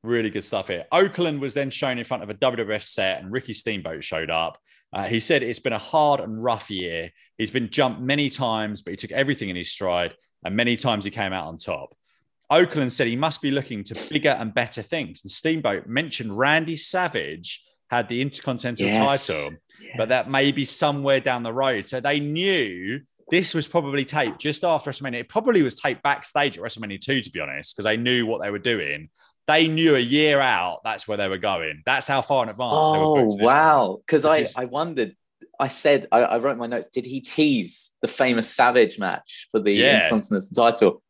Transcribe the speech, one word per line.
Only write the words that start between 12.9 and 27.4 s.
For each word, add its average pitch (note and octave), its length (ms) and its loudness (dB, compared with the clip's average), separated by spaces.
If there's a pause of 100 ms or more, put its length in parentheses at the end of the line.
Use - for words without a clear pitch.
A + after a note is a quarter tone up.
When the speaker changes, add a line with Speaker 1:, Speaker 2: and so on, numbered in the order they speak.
Speaker 1:
said B2+ 160 2
he A#2 80 0
must D3+ 260 -2
be C#3+ 80 -2
looking C3 360 -4
to - 260 -8
bigger D3+ 200 2
and A2+ 220 -2
better A#2+ 280 -2
things. G#2+ 420 -8
And G2 80 -12
Steamboat D#3 560 0
mentioned A2+ 500 -4
Randy D#3+ 380 2
Savage F2 880 -4 (260)
had A#2+ 200 0
the A#2+ 120 -2
Intercontinental B2 640 -4
Speaker 2:
Yes. A2+ 420 2
Speaker 1:
title, D2 220 -2 (320)
Speaker 2:
Yes. - 160 -18
Speaker 1:
but A2 120 -2
that B2+ 200 2
may C#3 220 2
be C3 140 -2
somewhere C#3 540 2
down B2 240 -2
the A2+ 100 -6
road. B2+ 320 0
So B2+ 140 -6
they C#3+ 200 0
knew D3 800 -2 (320)
this E3+ 220 2
was D#3 140 -2
probably C#3+ 380 -2
taped C3+ 340 -2
just D3 240 -4
after D#3 280 0
WrestleMania. B2+ 300 -8
It - 80 -12
probably A3 340 2
was B2 160 0
taped C3 240 -4
backstage C#3+ 540 0
at F2 60 -12
WrestleMania G#2+ 360 -8
two, C3+ 220 -2
to F#2+ 100 -12
be E2+ 80 -8
honest, C#2 360 -8